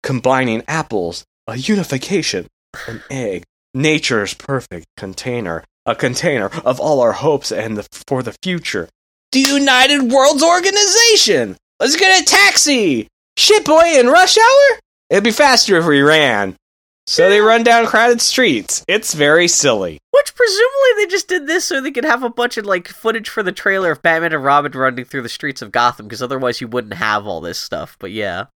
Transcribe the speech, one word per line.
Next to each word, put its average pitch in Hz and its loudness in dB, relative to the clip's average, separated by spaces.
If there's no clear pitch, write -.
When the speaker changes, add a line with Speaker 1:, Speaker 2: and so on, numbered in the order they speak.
Speaker 1:
Combining 131 -2
apples, 107 -6
a 113 -12
unification, 156 -4
an 113 -14
Speaker 2:
<laughs> - -20
Speaker 1:
egg, 107 -8
nature's 135 -2
perfect 113 -10
container, 95 -8
a 117 -2
container 123 -4
of 127 -2
all 139 0
our 113 2
hopes 139 -4
and 110 -6
the, - -12
for 127 -4
the 113 -10
future. 156 -6
The 262 0
United 269 2
Worlds 277 4
Organization! 370 2
Let's 277 0
get 381 4
a - -8
taxi! 277 2
Shit, 415 2
boy, 320 6
in 240 4
rush 370 4
hour? 523 6
It'd 202 2
be 226 2
faster 240 4
if 165 2
we 143 4
ran. 131 2
So 170 2
they 202 4
Speaker 2:
Yeah. 208 4
Speaker 1:
run 226 4
down 233 4
crowded 233 2
streets. - -2
It's 202 -2
very 156 2
silly. 98 0
Speaker 2:
Which, 571 2
presumably, 494 2
they 370 -2
just 370 -6
did 302 -6
this 339 -2
so 269 -4
they 269 -8
could 254 -6
have 262 0
a 240 -4
bunch 240 -4
of, 214 -8
like, 185 -4
footage 220 -6
for 220 -6
the 185 -4
trailer 190 -2
of 143 -6
Batman 165 0
and 147 -4
Robin 143 2
running 131 -4
through 131 -10
the 117 -10
streets - -10
of 104 -16
Gotham, 120 -2
'cause 110 -12
otherwise 127 -4
you 117 -12
wouldn't 110 -6
have 107 -4
all 85 -8
this 85 -10
stuff, - -12
but 95 -14
yeah. 101 -8